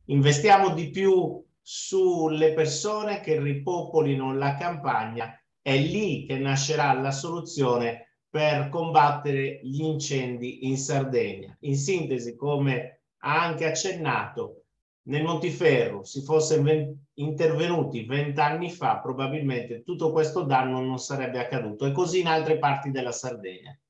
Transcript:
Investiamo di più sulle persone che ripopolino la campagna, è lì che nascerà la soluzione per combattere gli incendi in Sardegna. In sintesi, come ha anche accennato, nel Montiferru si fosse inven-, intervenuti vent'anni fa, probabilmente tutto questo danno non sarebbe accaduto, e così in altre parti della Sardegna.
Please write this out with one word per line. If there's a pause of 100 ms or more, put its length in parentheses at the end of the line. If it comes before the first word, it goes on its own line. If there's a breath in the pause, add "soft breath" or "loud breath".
Investiamo
di
più (240)
sulle
persone
che
ripopolino
la
campagna, (300)
è
lì
che
nascerà
la
soluzione (220)
per
combattere
gli
incendi
in
Sardegna.
In
sintesi,
come (180)
ha
anche
accennato, (460)
nel
Montiferru
si
fosse
inven-,
intervenuti
vent'anni
fa,
probabilmente
tutto
questo
danno
non
sarebbe
accaduto,
e
così
in
altre
parti
della
Sardegna. (120)